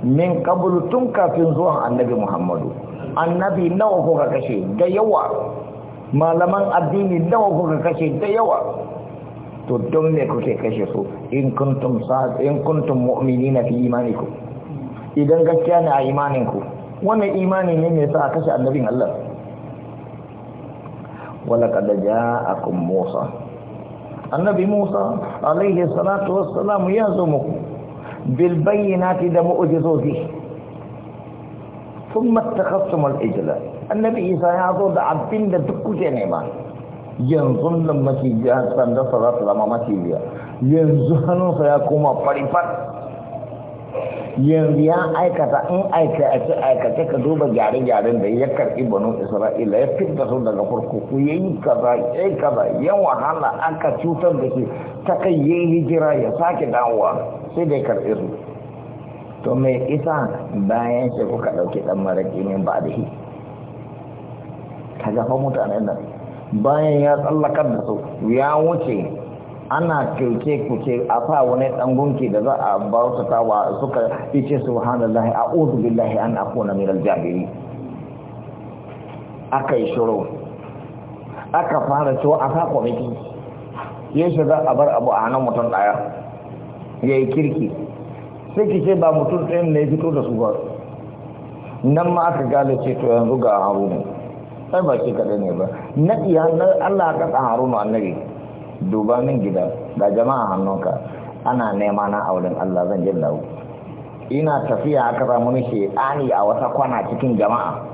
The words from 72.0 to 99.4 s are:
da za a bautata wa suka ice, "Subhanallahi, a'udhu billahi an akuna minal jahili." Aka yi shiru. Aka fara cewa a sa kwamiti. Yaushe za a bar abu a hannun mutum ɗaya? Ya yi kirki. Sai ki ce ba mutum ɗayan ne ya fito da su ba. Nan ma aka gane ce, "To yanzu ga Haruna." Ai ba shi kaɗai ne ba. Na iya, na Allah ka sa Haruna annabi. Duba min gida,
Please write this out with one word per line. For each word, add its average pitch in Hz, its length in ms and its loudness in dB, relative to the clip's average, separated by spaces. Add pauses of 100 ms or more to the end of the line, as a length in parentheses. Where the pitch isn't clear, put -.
da 107 100 2
za 120 120 2
a 98 260 2
bautata 117 640 2
wa 104 400 2
suka 113 500 -2
ice, 139 320 2
"Subhanallahi, 117 680 2
a'udhu 139 480 2
billahi 113 360 2
an 110 200 0
akuna 101 360 -2
minal 95 300 0
jahili." 90 440 0 (2000)
Aka 135 240 -2
yi 110 180 0
shiru. 113 320 -2 (1300)
Aka 156 340 0
fara 139 340 2
cewa 147 200 4
a 135 120 0
sa 165 120 0
kwamiti. 120 440 -2 (1040)
Yaushe 160 320 2
za 127 220 4
a 127 80 2
bar 143 140 6
abu 123 220 2
a 101 140 4
hannun 131 200 0
mutum 117 240 0
ɗaya? 98 260 2 (1080)
Ya 131 160 4
yi 131 100 2
kirki. 147 440 0 (840)
Sai 208 120 4
ki 170 180 2
ce 190 100 4
ba 165 160 4
mutum 156 360 0
ɗayan 170 260 2
ne 151 80 4
ya 139 60 2
fito 160 240 0
da 143 100 0
su 120 160 -2
ba. 110 160 2 (1300)
Nan 165 300 0
ma 170 160 2
aka 139 160 -2
gane 135 380 2
ce, 127 120 -2
"To 127 120 -2
yanzu 117 320 4
ga 117 180 2
Haruna." 98 400 0 (760)
Ai 185 80 2
ba 143 240 2
shi 120 80 0
kaɗai 95 260 0
ne 95 120 -2
ba. 87 140 -2 (300)
Na 160 180 4 (120)
iya, 165 280 4
na 170 120 2 (200)
Allah 185 320 2
ka - 140 0
sa 131 80 2 (140)
Haruna 123 280 2
annabi. 107 320 0 (760)
Duba 110 320 2
min 131 180 0
gida, 92 300 0 (280)